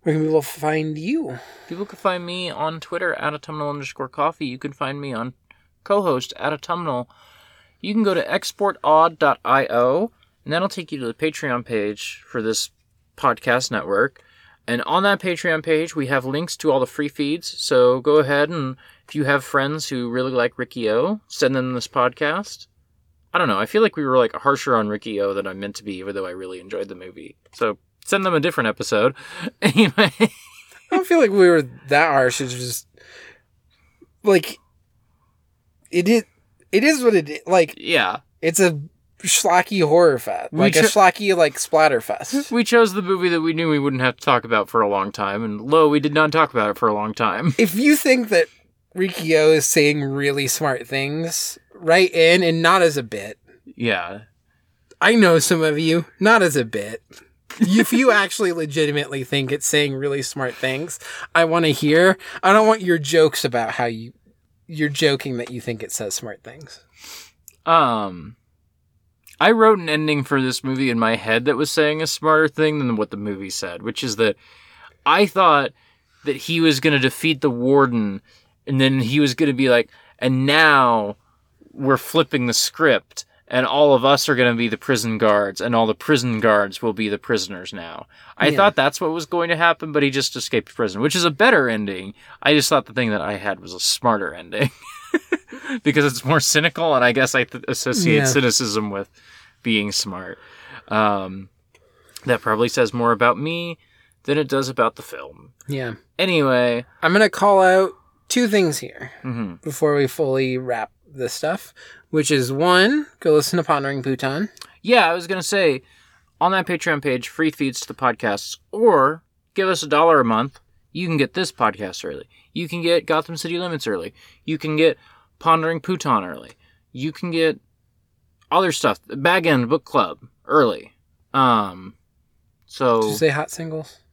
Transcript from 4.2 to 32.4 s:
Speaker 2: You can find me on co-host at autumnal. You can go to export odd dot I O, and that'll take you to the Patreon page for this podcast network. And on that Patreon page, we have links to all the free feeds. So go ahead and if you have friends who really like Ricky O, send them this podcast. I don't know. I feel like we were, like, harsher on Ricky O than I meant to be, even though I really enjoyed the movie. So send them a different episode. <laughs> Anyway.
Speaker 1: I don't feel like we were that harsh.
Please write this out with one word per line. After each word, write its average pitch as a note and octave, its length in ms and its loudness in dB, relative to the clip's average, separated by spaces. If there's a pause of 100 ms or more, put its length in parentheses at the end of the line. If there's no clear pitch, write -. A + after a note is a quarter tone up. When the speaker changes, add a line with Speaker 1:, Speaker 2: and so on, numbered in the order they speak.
Speaker 2:
You B2+ 120 -8
can C#3 140 -10
find C#3 280 -8
me C#3 120 -10
on A#2+ 220 -8 (480)
co-host F3 540 -2
at D3 160 -4
autumnal. D3+ 580 -6 (720)
You F#3+ 120 -6
can A3 120 2
go G3 100 0
to - 180 -2
export G3 520 -4
odd D#3+ 340 4
dot C#3+ 260 2
I C3 240 2
O, C3 440 0 (320)
and C#3 80 -6
that'll F3+ 160 -2
take F3+ 240 -10
you D3 80 -10
to B2 60 -8
the A2+ 80 -8
Patreon C#3 500 -4
page G#2 600 -6
for B2 140 -6
this A2 300 -4 (460)
podcast B2+ 560 -2
network. G#2 500 -2 (460)
And A#2+ 140 -4
on F3 220 0
that G3+ 160 2
Patreon E3 420 -4
page, D#3+ 320 -2
we C#3+ 120 -4
have C3 180 -2
links D3 340 -6
to D#3 140 0
all C3+ 80 2
the B2+ 60 0
free D3 220 -6
feeds. D3 380 -4
So B2+ 540 2
go D3 160 2
ahead C#3+ 320 2
and C#3 280 -6 (320)
if - 60 -20
you D3 100 -2
have C#3 200 0
friends C#3+ 440 -4
who B2 220 -6
really B2+ 220 -4
like A#2+ 260 -2
Ricky A#2+ 320 -4
O, E3 380 -2
send C3+ 260 0
them B2+ 200 -4
this A#2+ 140 -8
podcast. D3 800 -4 (680)
I - 60 -2
don't E3+ 100 0
know. G2 120 0
I A2+ 60 -2
feel G#3+ 160 0
like G#3+ 140 0
we D3+ 80 -4
were, C3 140 2
like, A#2 160 2
harsher C#3 420 0
on G#2+ 120 0
Ricky G#2 320 -6
O G2 140 0
than G2 120 -4
I F#2+ 60 -8
meant G2+ 240 -10
to G#2+ 80 -18
be, G2+ 140 -10
even F#2+ 160 -10
though F#2+ 120 -8
I F#2 40 -10
really F#2 280 -12
enjoyed G2 300 -8
the F#2+ 80 -16
movie. F2+ 400 -20 (180)
So A2 240 -4 (260)
send G3 200 -2
them F#3 100 0
a D3+ 60 2
different C#3 280 -2
episode. A2+ 460 0 (240)
<laughs> - 240 -12
Anyway. F#3+ 360 4
Speaker 1:
I G#3 320 2 (600)
don't F#4 160 0
feel E4+ 140 4
like A3+ 100 4
we F#3+ 180 6
were E3 140 6 (260)
that D3 220 2
harsh. C3 300 2